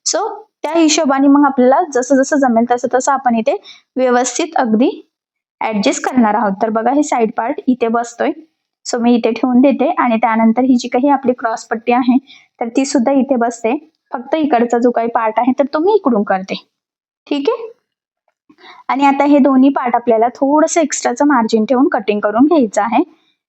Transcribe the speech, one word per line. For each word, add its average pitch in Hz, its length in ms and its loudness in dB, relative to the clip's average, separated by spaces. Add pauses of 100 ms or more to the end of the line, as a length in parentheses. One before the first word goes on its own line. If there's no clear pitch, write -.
So 381 200 -4 (360)
त्या 294 100 -8
हिशोबाने 302 560 2
मग 285 180 6
आपल्याला 262 340 2 (140)
जसं 262 220 0
जसं 277 220 0
जमेल 240 320 2
तसं 247 240 -2
तसं 262 180 0
आपण 254 240 0
इथे 277 200 -2 (400)
व्यवस्थित 254 600 -2
अगदी 247 340 0 (720)
ॲडजस्ट 220 440 -4
करणार 247 300 0
आहोत. 202 180 -2 (100)
तर 220 80 -2
बघा 226 220 -2
हे 294 100 2
साईड 247 340 -2
पार्ट 233 300 -6
इथे 247 220 -2
बसतोय, 233 420 -4 (560)
so 254 140 -6
मी 240 140 2
इथे 233 180 0
ठेवून 247 280 0
देते 277 380 2
आणि 233 180 0
त्यानंतर 226 480 0
ही 254 120 2
जी 240 120 -4
काही 254 220 0
आपली 269 280 0
क्रॉस 226 260 -6
पट्टी 226 280 -4
आहे 247 240 2 (440)
तर 233 160 -8
ती 269 100 0
सुद्धा 269 260 0
इथे 277 240 0
बसते. 233 400 -4 (360)
फक्त 254 220 -8
इकडचा 262 440 0
जो 240 120 2
काही 233 240 -2
पार्ट 226 240 -2
आहे 240 200 2
तर 277 60 2 (100)
तो 311 40 -2
मी 381 160 2
इकडून 233 280 0
करते, 190 320 -4 (720)
ठीक 285 240 -4
आहे. 466 180 -6 (1200)
आणि 262 160 -2
आता 277 200 2
हे 285 140 4
दोन्ही 269 320 4
पार्ट 240 240 -2
आपल्याला 233 400 2
थोडंसं 311 460 0
एक्स्ट्राचं 277 460 -2
मार्जिन 226 380 2
ठेवून 254 240 2
कटिंग 208 320 -2
करून 214 240 2
घ्यायचं 262 380 2
आहे. 226 200 0 (460)